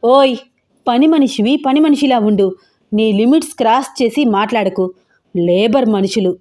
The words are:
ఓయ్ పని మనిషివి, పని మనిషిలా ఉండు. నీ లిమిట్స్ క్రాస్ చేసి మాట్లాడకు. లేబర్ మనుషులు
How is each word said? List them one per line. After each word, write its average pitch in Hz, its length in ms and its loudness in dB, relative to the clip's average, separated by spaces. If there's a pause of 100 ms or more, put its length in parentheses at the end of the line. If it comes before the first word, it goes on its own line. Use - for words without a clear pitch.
ఓయ్ 262 320 2 (520)
పని 254 200 2
మనిషివి, 277 580 0
పని 269 140 0
మనిషిలా 285 400 2
ఉండు. 202 360 0 (380)
నీ 220 180 0
లిమిట్స్ 233 460 0
క్రాస్ 254 460 -2
చేసి 240 220 0
మాట్లాడకు. 202 680 -2 (420)
లేబర్ 196 500 0
మనుషులు 196 560 -2